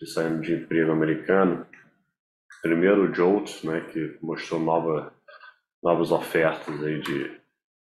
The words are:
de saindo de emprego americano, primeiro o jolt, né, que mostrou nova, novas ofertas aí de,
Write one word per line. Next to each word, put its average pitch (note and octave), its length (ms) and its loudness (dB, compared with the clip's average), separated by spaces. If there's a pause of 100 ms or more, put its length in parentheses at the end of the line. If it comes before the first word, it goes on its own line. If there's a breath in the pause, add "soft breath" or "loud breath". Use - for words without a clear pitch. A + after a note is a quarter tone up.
de E2 80 -14
saindo E2 340 -2
de E2 120 -2
emprego E2 380 0
americano, D#2+ 760 2 (960)
primeiro F2+ 480 4
o D#2 40 -4
jolt, F#2+ 500 0
né, D#2+ 180 -4 (100)
que D#2 300 -6
mostrou D#2+ 380 -6
nova, D#2+ 520 0 (720 loud breath)
novas E2 280 2
ofertas D#2 720 0
aí D2+ 180 -4
de, - 400 -6 (480)